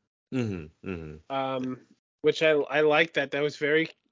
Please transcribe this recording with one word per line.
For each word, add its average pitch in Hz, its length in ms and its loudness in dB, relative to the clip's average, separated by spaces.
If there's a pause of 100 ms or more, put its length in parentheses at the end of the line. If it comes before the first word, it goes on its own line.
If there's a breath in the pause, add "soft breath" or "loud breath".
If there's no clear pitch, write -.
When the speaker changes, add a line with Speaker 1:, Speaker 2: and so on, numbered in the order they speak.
(320)
Speaker 1:
Mm-hmm. 98 560 -6
Mm-hmm. 80 460 -10
Speaker 2:
Um, 131 460 -4 (400)
which 151 240 2
I, 156 60 6
I 147 320 2
like 156 320 4
that. - 180 -2
That 143 100 -2
was 147 140 -2
very 156 340 0 (220)